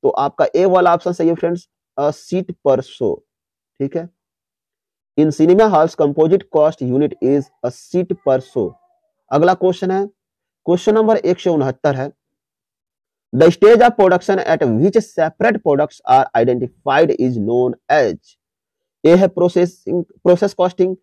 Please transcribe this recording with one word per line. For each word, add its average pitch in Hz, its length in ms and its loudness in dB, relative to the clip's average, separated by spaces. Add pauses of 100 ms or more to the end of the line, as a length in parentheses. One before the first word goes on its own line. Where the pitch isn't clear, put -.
तो 143 60 2
आपका 139 460 -4
ए 175 100 2
वाला 180 280 2
ऑप्शन 175 180 -4
सही 175 160 -2
है 170 80 0
फ्रेंड्स, 175 320 -6 (320)
a 147 120 -2
seat 185 380 -8 (180)
per 131 120 2
show। 107 360 -6 (640)
ठीक 139 180 -6
है, 170 120 -10 (1080)
in 156 100 2
cinema 180 400 2
halls 165 320 0
composite 156 420 0 (140)
cost 151 320 0
unit 139 240 -2 (100)
is 139 220 0 (200)
a 123 60 -4
seat 180 440 -6 (120)
per 135 120 0
show। 107 320 -8 (600)
अगला 165 220 2
क्वेश्चन 185 380 -4
है 196 160 -4 (580)
क्वेश्चन 180 300 0
नंबर 220 220 0
एक 180 220 -2
सौ 175 140 -2
उनहत्तर 135 420 -2
है, 135 160 -8 (1200)
the 156 160 6
stage 214 300 4
of 240 100 4
production 190 540 0
at 160 220 -2
which 139 300 0
separate 214 600 -4
products 147 440 -2 (100)
are 131 140 4 (120)
identified 123 840 -2
is 127 160 -2
known 123 360 -2 (180)
as। 127 260 0 (880)
ए 165 100 6
है 190 120 4
प्रोसेसिंग, 175 760 -4
प्रोसेस 180 500 -2
कॉस्टिंग 185 500 -2